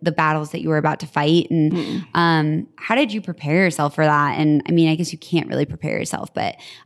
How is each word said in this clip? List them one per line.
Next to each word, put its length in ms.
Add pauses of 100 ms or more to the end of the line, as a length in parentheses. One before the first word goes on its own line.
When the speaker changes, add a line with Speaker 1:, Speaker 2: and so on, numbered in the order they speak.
Speaker 1:
the 100
battles 380
that 100
you 80
were 80
about 240
to 60
fight. 440
And, 220
Speaker 2:
Mm-mm. 400
Speaker 1:
um, 640
how 180
did 200
you 80
prepare 420
yourself 300
for 100
that? 340
And, 300
I 40
mean, 180
I 40
guess 160
you 80
can't 300
really 160
prepare 340
yourself, 360
but, 220 (300)